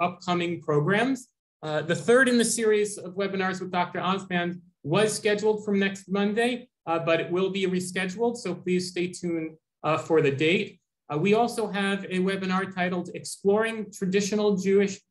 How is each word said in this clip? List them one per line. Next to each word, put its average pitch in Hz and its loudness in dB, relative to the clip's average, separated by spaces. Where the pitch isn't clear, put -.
upcoming 175 -2
programs. 202 0
Uh, 156 -2
the 160 0
third 240 4
in 247 4
the 226 4
series 214 2
of 180 -12
webinars 190 -2
with 180 -8
Doctor 175 -2
Osband 180 -2
was 202 2
scheduled 214 0
from 202 0
next 196 -2
Monday, 208 0
uh, 165 0
but 165 2
it - -4
will 190 0
be 190 -2
rescheduled, 185 -2
so 180 -6
please 180 -2
stay 180 -4
tuned, 165 -6
uh, 156 2
for 156 2
the 139 4
date. 156 0
Uh, 151 -4
we 202 4
also 233 0
have 196 -2
a 185 -4
webinar 190 -2
titled 180 -4
Exploring 220 0
Traditional 202 0
Jewish 196 2